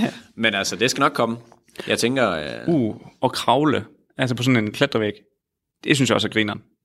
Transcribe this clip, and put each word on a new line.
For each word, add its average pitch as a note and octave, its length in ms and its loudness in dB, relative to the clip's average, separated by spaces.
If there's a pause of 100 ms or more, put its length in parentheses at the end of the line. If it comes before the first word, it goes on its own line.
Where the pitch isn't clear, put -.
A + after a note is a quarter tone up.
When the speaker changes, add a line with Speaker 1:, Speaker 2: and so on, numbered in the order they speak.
(360)
Speaker 1:
Men A2 200 0
altså, G2 200 -2
det A2+ 160 2
skal C#3 100 -4
nok C#3+ 120 4
komme. A#2 240 0 (500)
Jeg G#2+ 120 0
tænker, A#2+ 320 2
øh D2 440 -2
Speaker 2:
Uh, A2+ 200 0 (260)
og B2+ 100 0
kravle. B2 540 0 (320)
Altså B2+ 180 0
på A#2+ 80 -4
sådan B2 200 4
en G#2 80 -4
klatrevæg. A2 420 0 (680)
Det - 120 2
synes B2+ 140 2
jeg G#2+ 60 4
også G#2 120 0
er - 40 -12
grineren. G#2 300 -2 (240)